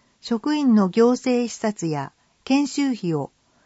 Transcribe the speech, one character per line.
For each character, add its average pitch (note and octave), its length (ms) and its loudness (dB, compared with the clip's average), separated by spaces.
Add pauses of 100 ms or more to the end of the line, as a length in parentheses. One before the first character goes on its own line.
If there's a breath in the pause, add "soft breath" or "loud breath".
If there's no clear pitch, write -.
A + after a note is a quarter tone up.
(260)
職 C#4+ 300 -2
員 C#4 180 2
の G#3 140 4
行 A#3 240 4
政 B3 380 -2
視 - 80 -14
察 G#3 340 -4
や C#3 220 -8 (320)
研 C#4 220 2
修 C#4 240 -2
費 F#3 220 -4
を C#3+ 200 -6 (320)